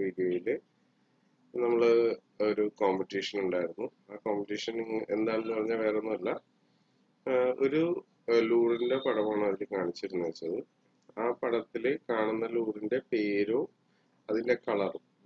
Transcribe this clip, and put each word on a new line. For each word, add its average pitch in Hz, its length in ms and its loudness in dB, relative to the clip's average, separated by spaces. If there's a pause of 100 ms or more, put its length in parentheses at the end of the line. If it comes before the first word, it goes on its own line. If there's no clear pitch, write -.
വീഡിയോയില് 90 520 -2 (1080)
നമ്മള് 117 260 4 (600)
ഒരു 104 160 2 (180)
competition 95 520 0 (100)
ഉണ്ടായിരുന്നു. 90 420 -2 (240)
ആ 104 160 -14
competition 104 500 -4 (380)
എന്താണെന്ന് 113 420 0
പറഞ്ഞാൽ 113 260 0
വേറെ 107 200 2
ഒന്നുമല്ല, 107 260 -2 (960)
ആ, 135 80 0 (320)
ഒരു, 151 180 2 (460)
ആ, 117 100 6 (120)
ലൂറിന്റെ 117 560 2
പടമാണ് 107 440 0
അതിൽ 98 240 -6
കാണിച്ചിരുന്നത് 90 540 -4
വെച്ചത്. 82 280 -6 (640)
ആ 117 40 0 (160)
പടത്തില് 117 480 -2 (180)
കാണുന്ന 113 460 0
ലൂറിന്റെ 110 440 -2 (140)
പേരോ 104 480 2 (720)
അതിന്റെ 117 240 0 (100)
കളറും 101 380 -2 (240)